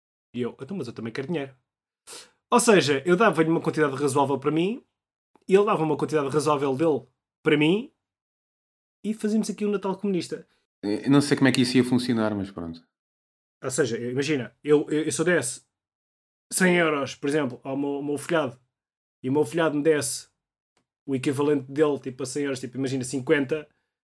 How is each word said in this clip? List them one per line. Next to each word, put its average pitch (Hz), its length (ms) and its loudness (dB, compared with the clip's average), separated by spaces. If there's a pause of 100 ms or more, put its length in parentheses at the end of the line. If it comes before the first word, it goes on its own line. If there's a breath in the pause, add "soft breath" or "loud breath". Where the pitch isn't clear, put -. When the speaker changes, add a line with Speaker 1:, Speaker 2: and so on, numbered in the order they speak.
(360)
Speaker 1:
E 120 60 -4
eu, 117 200 -6
"Então, 135 140 -10
mas 143 120 -8
eu 113 60 -12
também 113 200 -10
quero 135 140 -8
dinheiro." 139 280 -6 (960 loud breath)
Ou 240 80 4
seja, 156 460 4
eu 175 100 4
dava-lhe 160 340 4
uma 165 120 2
quantidade 151 340 0
razoável 139 440 0
para 143 120 -2
mim, 185 320 -2 (640)
e 185 80 4
ele 202 100 6
dava 185 180 0
uma 151 140 0
quantidade 143 320 -2
razoável 143 460 0
dele 139 280 0 (400)
para 151 140 2
mim, 170 340 2 (1120)
e 208 100 -4
fazíamos 214 360 -2
aqui 208 160 -6
um 208 60 0
Natal 190 260 -2
comunista. 175 500 -4 (360)
Speaker 2:
Eu 104 260 -2
não 143 120 6
sei 143 160 2
como 139 100 4
é 123 40 6
que 127 100 2
isso 120 160 2
ia 123 60 6
funcionar, 120 520 0
mas 98 160 -6
pronto. 85 300 -12 (840)
Speaker 1:
Ou 131 80 -6
seja, 120 260 0
eu, 120 140 -8
imagina, 135 520 -4
eu, 151 260 4
eu, 151 140 0
eu 156 80 -4
se 165 100 -2
eu 156 40 0
desse 160 360 0 (920)
cem 180 240 2
euros, 151 400 0
por - 120 -6
exemplo, 139 360 -2
ao 135 120 -8
meu, 143 280 -4
meu 147 120 -4
afilhado, 139 440 -2 (640)
e 131 60 -4
o 135 40 0
meu 151 80 4
afilhado 156 340 0
me 147 80 -2
desse 147 440 0 (800)
o 135 80 -4
equivalente 139 560 0
dele, 143 280 2
tipo, 131 240 -12
a - 20 -6
cem 143 180 -6
euros, 139 160 -4
tipo, 127 180 -12
imagina, 131 260 -4
cinquenta, 143 640 -2 (360)